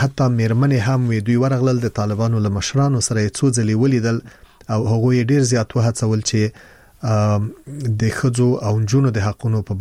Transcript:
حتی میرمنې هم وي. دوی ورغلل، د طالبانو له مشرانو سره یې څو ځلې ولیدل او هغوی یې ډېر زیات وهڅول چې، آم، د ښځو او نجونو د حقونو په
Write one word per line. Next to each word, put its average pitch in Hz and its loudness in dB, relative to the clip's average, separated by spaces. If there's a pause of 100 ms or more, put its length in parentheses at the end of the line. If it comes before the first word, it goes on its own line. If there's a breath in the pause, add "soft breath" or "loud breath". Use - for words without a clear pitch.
حتی 135 0 (140)
میرمنې 117 2
هم 127 0
وي. 110 0
دوی 120 2
ورغلل، 131 0
د 117 -4
طالبانو 107 0
له 98 -2
مشرانو 135 0
سره 113 -2
یې 98 -2
څو 143 2 (100)
ځلې 110 0
ولیدل 117 2 (540 loud breath)
او 107 0 (120)
هغوی 120 2
یې 120 2
ډېر 143 4 (100)
زیات 113 -2
وهڅول 110 0 (100)
چې، 110 2 (720 loud breath)
آم، 104 2 (580)
د - 0 (160)
ښځو 123 2 (180)
او 104 0
نجونو 127 2
د 110 -2 (100)
حقونو 110 -2
په 104 -4